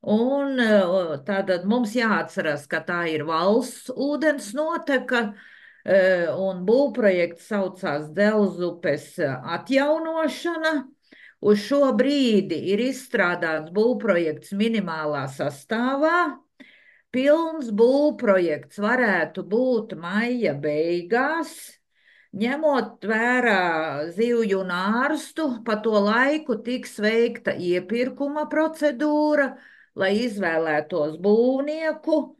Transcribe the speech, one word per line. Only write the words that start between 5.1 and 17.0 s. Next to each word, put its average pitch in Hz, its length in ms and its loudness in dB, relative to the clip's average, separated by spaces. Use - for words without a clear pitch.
ā, - 720 -2
un 180 340 -4
būvprojekts 208 840 2
saucās 175 640 -4
Dzelzupes 175 1080 0
atjaunošana. 302 1500 -2
Uz 208 180 4
šo 277 300 2
brīdi 233 680 2
ir 202 120 0
izstrādāts 175 920 -2
būvprojekts 202 840 0
minimālā 165 720 -2
sastāvā. 269 1120 -2